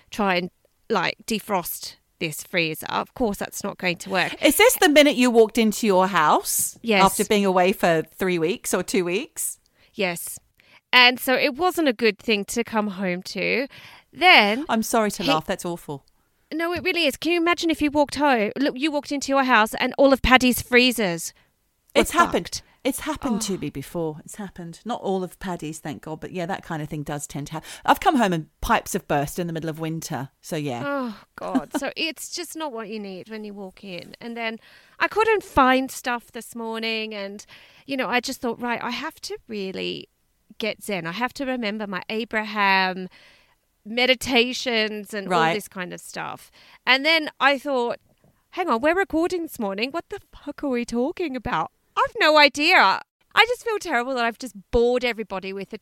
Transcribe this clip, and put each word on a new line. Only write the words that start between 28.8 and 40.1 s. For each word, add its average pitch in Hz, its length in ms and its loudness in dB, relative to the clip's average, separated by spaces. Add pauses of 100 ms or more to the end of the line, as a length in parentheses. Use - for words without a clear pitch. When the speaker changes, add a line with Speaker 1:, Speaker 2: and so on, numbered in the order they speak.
Speaker 2:
have 190 120 -4
burst 147 320 -2
in 175 80 -4
the 170 60 -8
middle 160 180 -6
of 156 80 -8
winter, 160 520 -8 (100)
so - 160 -8
yeah. 139 280 -6
Speaker 1:
Oh, 262 320 -6 (200)
God. - 420 -4
So 269 140 -6
Speaker 2:
<laughs> - 40 -16
Speaker 1:
it's - 380 -8
just 339 220 -12
not 311 160 -8
what 226 160 -10
you 220 100 -8
need 196 320 -12
when 220 140 -12
you 208 100 -12
walk 196 300 -16
in. 185 360 -14
And 233 160 -12
then 226 220 -8 (400)
I 330 80 0
couldn't 427 380 2
find 262 480 4
stuff - 400 -6
this 226 240 -14
morning 226 580 -6
and, 202 320 -12 (400)
you 269 100 -6
know, 247 120 -2
I 233 100 2
just 247 220 -6
thought, 233 200 -4
"Right, 240 220 -4
I 240 80 -6
have 254 320 -10
to 415 240 -10
really 190 640 -8 (500)